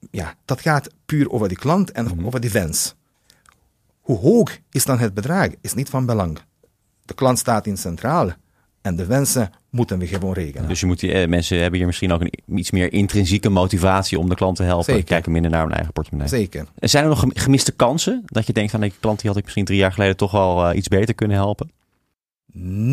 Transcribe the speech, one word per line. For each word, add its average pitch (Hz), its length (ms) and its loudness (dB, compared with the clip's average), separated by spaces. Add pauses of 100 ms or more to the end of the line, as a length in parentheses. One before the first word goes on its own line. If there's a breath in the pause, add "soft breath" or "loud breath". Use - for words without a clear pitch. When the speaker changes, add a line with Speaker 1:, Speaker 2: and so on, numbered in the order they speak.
(120)
Speaker 1:
ja, 82 220 -8 (120)
dat 135 160 -4
gaat 147 280 0 (160)
puur 147 240 0
over 107 180 0
die 92 100 -4
klant 180 340 0
en 117 140 -4
Speaker 2:
Mhm. 87 200 -6
Speaker 1:
over 123 160 -4
die 117 100 -2
wens. 85 440 -2 (1040 soft breath)
Hoe 120 200 -2
hoog 185 380 4 (140)
is - 140 -2
dan 143 140 2
het 110 140 0
bedrag? 123 340 0 (140)
Is - 120 -8
niet 135 160 -4
van 131 160 -2
belang. 98 340 -2 (680)
De - 80 -14
klant 127 260 2
staat 107 280 0
in 98 100 -4
centraal 107 540 -2 (500)
en 90 140 -4
de 87 100 -4
wensen 113 460 0 (180)
moeten 110 300 -2
we 90 80 -4
gewoon 92 260 -4
regelen. 78 340 -6
Speaker 2:
Dus 90 120 -4
je 95 60 -2
moet 90 140 0
die, 90 140 -2
eh, 92 140 2
mensen 87 320 2
hebben 87 180 0
hier 90 100 0
misschien 90 240 -2
ook 85 100 2
een 87 100 -2 (160)
i-, - 120 -6
iets - 120 -6
meer 90 220 0
intrinsieke 101 560 2
motivatie 95 680 2
om 90 100 0
de 90 60 0
klant 95 200 0
te 92 80 -2
helpen. 87 220 2
Speaker 1:
Zeker. - 180 2
Speaker 2:
Kijken 85 280 0
minder 82 200 2
naar 80 120 2
hun 78 100 -2
eigen 80 200 -4
portemonnee. 73 360 -4
Speaker 1:
Zeker. 101 360 -4 (140)
Speaker 2:
En - 100 -2
zijn 147 140 4
er 156 60 4
nog 135 100 4
gem-, 123 160 2
gemiste - 360 2
kansen? 160 540 0
Dat 113 220 -2
je 113 60 -2
denkt 104 180 0
van, 107 100 -2
"Die 101 180 -2
klant 107 200 0
die 110 100 -4
had 101 80 0
ik 101 60 -2
misschien 101 220 -4
drie 98 120 0
jaar 95 160 4
geleden 95 240 2
toch 101 160 0
al, 90 360 4
eh, 104 80 0
iets 95 100 -2
beter 104 280 2
kunnen 104 220 0
helpen"? 104 340 -2 (1200)